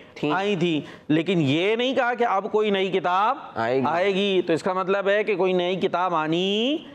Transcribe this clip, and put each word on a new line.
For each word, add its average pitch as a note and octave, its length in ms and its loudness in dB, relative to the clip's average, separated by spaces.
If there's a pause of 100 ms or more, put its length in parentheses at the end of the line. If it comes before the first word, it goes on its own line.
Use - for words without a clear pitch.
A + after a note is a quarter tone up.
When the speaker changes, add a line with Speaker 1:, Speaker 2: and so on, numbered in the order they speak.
(140)
Speaker 1:
تھیں۔ D3 180 -4
Speaker 2:
آئی G3 240 0
تھیں، D#3 260 0 (260)
لیکن E3 340 2
یہ E3 340 2
نہیں B3 200 0
کہا B3 180 0
کہ A#3+ 100 0
اب G3 280 0
کوئی G#3+ 180 2
نئی F#3+ 220 0
کتاب F#3 460 0 (180)
Speaker 1:
آئے A#2 240 0
گی۔ C#3 80 0
Speaker 2:
آئے F#3 280 0
گی۔ F#3+ 260 2
تو E3+ 120 0
اس D3 100 -2
کا G3 100 0
مطلب F#3+ 360 0
ہے G#3 140 2
کہ G#3 120 0
کوئی F#3 180 0
نئی F3+ 220 0
کتاب F3 400 0
آنی F#3+ 640 0 (180)